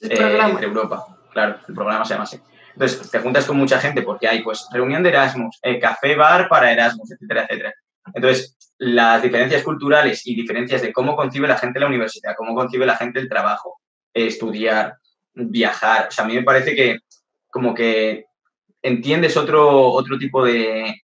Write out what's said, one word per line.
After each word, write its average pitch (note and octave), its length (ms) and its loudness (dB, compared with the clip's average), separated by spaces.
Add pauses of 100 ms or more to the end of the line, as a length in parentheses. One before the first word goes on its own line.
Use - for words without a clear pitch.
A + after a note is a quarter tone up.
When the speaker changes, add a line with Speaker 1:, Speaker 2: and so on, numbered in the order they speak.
Speaker 1:
El A3 120 -6
Speaker 2:
eh, A2+ 40 0
Speaker 1:
programa. G#3+ 340 4
Speaker 2:
entre A2 160 -4
Europa, G#2+ 400 -4 (260)
claro, G#2+ 240 -2 (120)
el - 60 -14
programa G#2+ 300 -2
se G#2+ 100 -4
llama G#2 100 -4
así. G2+ 140 -14 (340)
Entonces, - 380 -2
te - 100 -2
juntas B2+ 260 0
con C#3+ 100 0
mucha C3+ 220 4
gente C#3+ 240 -2
porque G#2+ 260 -2
hay, A2+ 140 0
pues, A2 300 -8
reunión C3 300 0
de F3+ 80 6
Erasmus, C3 520 0
eh, A#2+ 160 -2
café, B2+ 360 0
bar E3+ 340 4
para B2 240 4
Erasmus, A#2 400 0
etcétera, A2+ 320 -4
etcétera. - 280 -8 (420)
Entonces, C3 420 0 (220)
las A#2 440 4
diferencias B2+ 400 2
culturales C#3 640 0
y A#2+ 100 -4
diferencias A#2+ 460 -4
de A2+ 100 -6
cómo C3+ 240 -2
concibe C#3 320 -2
la C3 80 2
gente B2+ 240 -6
la C#3+ 60 2
universidad, A#2 500 -4
cómo A2+ 180 -8
concibe B2+ 300 -2
la A#2 120 2
gente B2 240 -6
el B2+ 80 -10
trabajo, - 520 -4 (320)
eh, A#2 140 0
estudiar, G#2+ 680 -4 (360)
viajar, A2 760 0
o - 20 -12
sea, A2+ 140 -4
a A2 40 -4
mí A#2 60 -4
me B2 80 -2
parece C3+ 320 2
que B2+ 240 0 (520)
como B2 240 -2
que A2 520 -2 (560)
entiendes C#3 540 0
otro, D3 540 6
otro C3 280 -2
tipo C3 260 0
de, A2 600 -2